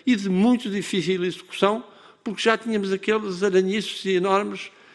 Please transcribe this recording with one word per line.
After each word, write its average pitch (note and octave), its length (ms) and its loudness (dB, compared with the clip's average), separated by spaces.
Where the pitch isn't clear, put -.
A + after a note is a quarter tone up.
e B3 100 4
de G3 140 -4
muito G#3+ 400 4
difícil F#3 560 -2
execução, G3+ 580 0
porque G3+ 180 -6
já A3+ 160 4
tínhamos G#3+ 360 -2
aqueles G3 500 -2
aranhiços F#3+ 640 0
enormes F#3+ 640 0